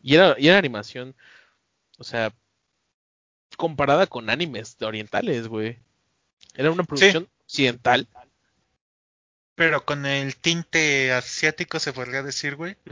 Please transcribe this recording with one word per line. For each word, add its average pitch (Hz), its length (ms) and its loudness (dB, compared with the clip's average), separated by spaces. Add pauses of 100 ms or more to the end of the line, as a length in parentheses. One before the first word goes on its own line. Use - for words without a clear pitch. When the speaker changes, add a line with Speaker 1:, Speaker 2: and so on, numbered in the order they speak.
Speaker 1:
Y 135 120 4
era, 165 220 8
y 139 120 4
era 190 80 8
animación, 127 580 -6 (800)
o - 60 -20
sea, 113 300 -4 (1200)
comparada 147 520 2
con 113 220 -8
animes 123 480 -6
de 113 80 -6
orientales, 110 600 -4
güey. 110 320 -6 (760)
Era 143 160 0
una 175 120 -2
Speaker 2:
Sí. 160 40 -10
Speaker 1:
producción 175 420 4 (160)
occidental. 123 640 0 (1500)
Speaker 2:
Pero 156 300 0
con 143 200 -4
el 139 320 -4
tinte 156 760 0
asiático, 156 680 -4
se 143 140 -6
podría 127 300 -8
decir, 143 320 -8
güey. 170 220 -12 (140)